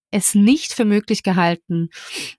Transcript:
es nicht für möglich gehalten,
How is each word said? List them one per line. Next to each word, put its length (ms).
es 240
nicht 360
für 140
möglich 360
gehalten, 680